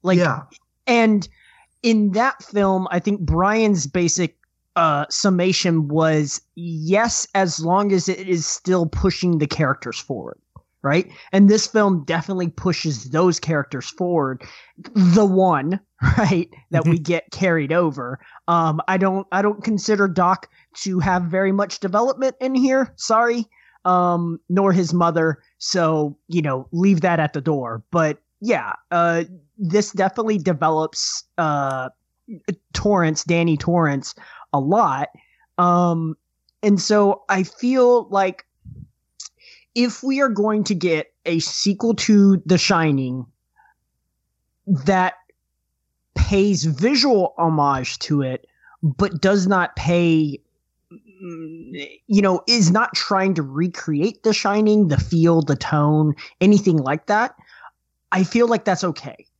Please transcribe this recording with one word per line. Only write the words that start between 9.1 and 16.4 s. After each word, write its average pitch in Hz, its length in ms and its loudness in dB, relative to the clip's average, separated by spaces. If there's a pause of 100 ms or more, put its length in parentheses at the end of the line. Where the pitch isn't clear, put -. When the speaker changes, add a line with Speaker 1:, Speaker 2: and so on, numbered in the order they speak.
Speaker 1:
the 147 80 0
characters 135 520 -4
forward." 90 400 -12 (420)
Right? 156 300 0 (220)
And 196 180 8
this 208 160 4
film 196 380 0
definitely 170 440 -4
pushes 147 640 -4
those 165 300 2
characters 143 500 -6
forward. 156 520 -2 (520)
The 190 300 6
one, 185 560 2 (200)
<laughs> - 180 2
right, 185 300 0 (220)